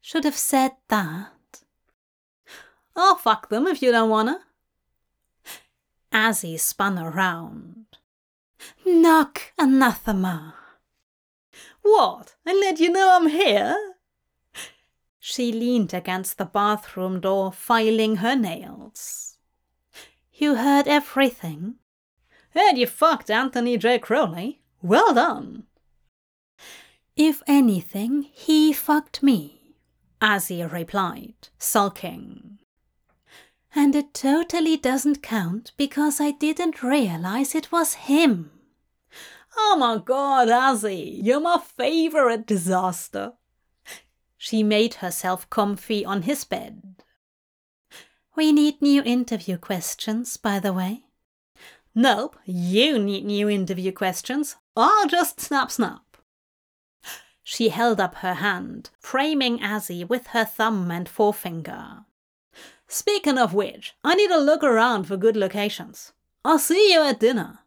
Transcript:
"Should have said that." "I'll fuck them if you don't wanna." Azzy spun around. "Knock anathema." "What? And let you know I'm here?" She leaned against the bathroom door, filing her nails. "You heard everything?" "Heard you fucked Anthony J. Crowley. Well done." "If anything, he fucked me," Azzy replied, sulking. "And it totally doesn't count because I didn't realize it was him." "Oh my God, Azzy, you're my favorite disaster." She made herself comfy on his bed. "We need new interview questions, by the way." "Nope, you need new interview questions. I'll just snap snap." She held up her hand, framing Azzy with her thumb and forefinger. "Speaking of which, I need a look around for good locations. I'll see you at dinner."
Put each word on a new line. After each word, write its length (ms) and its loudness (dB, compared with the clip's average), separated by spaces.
"Should 240 -6
have 120 -2
said 400 0
that." 720 -6
"I'll 200 4
fuck 320 -2
them 200 0
if 120 -2
you 120 4
don't 180 4
wanna." 340 0
Azzy 480 -2
spun 400 -4
around. 1000 -8
"Knock 720 4
anathema." 1000 0
"What? 640 2
And 160 2
let 200 0
you 100 4
know 260 6
I'm 120 4
here?" 680 0
She 340 -4
leaned 420 -2
against 420 -6
the 80 -6
bathroom 760 -2
door, 320 0
filing 640 0
her 200 0
nails. 1000 -8
"You 240 0
heard 300 2
everything?" 920 -2
"Heard 260 4
you 100 0
fucked 440 0
Anthony 480 -2
J. 200 2
Crowley. 640 -4
Well 320 4
done." 520 -2
"If 300 2
anything, 760 2
he 500 2
fucked 500 -2
me," 540 0
Azzy 500 -2
replied, 800 -8
sulking. 1000 -4
"And 200 4
it 200 -2
totally 600 0
doesn't 460 -2
count 540 -6
because 440 -2
I 120 0
didn't 500 -4
realize 720 -2
it 180 -4
was 220 0
him." 560 2
"Oh 200 2
my 220 2
God, 500 2
Azzy, 760 0
you're 180 2
my 180 0
favorite 880 0
disaster." 880 -2
She 260 -4
made 320 2
herself 560 -6
comfy 540 -2
on 180 -4
his 220 -4
bed. 600 -12
"We 180 2
need 300 2
new 200 4
interview 560 -2
questions, 800 -6
by 220 -4
the 140 -2
way." 340 -4
"Nope, 500 2
you 540 0
need 260 -4
new 240 -2
interview 440 -4
questions. 640 -6
I'll 300 4
just 320 -2
snap 320 -4
snap." 460 -6
She 260 -2
held 320 0
up 160 -2
her 180 -4
hand, 640 -6
framing 600 -2
Azzy 500 -8
with 200 -4
her 160 -2
thumb 460 -2
and 180 -8
forefinger. 1000 -4
"Speaking 480 -2
of 160 2
which, 500 -6
I 120 0
need 160 2
a 80 4
look 260 2
around 400 2
for 120 -6
good 200 2
locations. 760 -6
I'll 140 4
see 340 4
you 100 6
at 180 0
dinner." 460 0